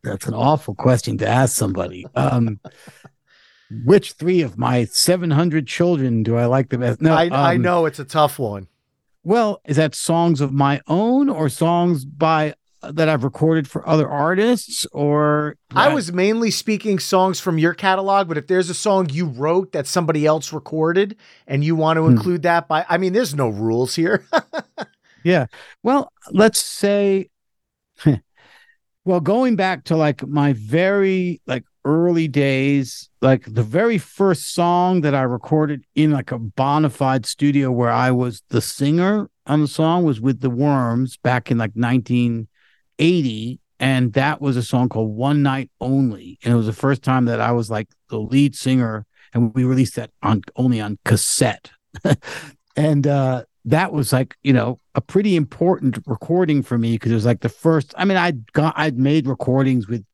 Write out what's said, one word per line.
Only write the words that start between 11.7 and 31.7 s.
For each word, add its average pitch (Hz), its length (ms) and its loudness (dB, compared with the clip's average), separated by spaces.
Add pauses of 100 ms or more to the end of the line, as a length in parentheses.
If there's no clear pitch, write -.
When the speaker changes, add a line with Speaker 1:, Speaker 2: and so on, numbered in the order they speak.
Speaker 1:
by, 151 480 -2 (300)
that 156 260 0
I've 135 140 0
recorded 156 440 0
for - 220 -10
other 156 180 2
artists? 185 840 -2
Or 147 680 0 (140)
Speaker 2:
I 214 180 2
Speaker 1:
that 302 60 0
Speaker 2:
was 175 180 -4
mainly 202 380 0
speaking 208 480 -2
songs 185 400 0
from 165 180 -2
your 165 160 2
catalog, 196 540 0
but 160 100 -4
if 143 80 -6
there's 180 240 0
a 170 60 -8
song 190 340 0
you 165 160 -2
wrote 156 460 -2
that 147 160 -4
somebody 156 400 0
else 156 260 0
recorded 170 640 -2 (320)
and 143 160 -2
you 160 120 0
want 160 220 2
to 160 60 2
Speaker 1:
Hmm. 160 80 6
Speaker 2:
include 143 320 2
that 170 240 2
by, 160 200 0
I 175 120 0
mean, 185 140 -2
there's 208 200 0
no 135 160 0
rules 113 460 -2
here. 175 360 0
<laughs> 330 40 -2 (880)
Speaker 1:
Yeah. 165 240 2 (340)
Well, 262 320 0 (160)
let's 220 320 4
say, 202 680 0 (720)
<laughs> - 0 - (1000)
well, 180 160 0
going 226 340 0
back 185 300 -4
to, 160 100 0
like, 151 320 0
my 143 260 2
very, 180 960 0
like, 123 160 -6 (220)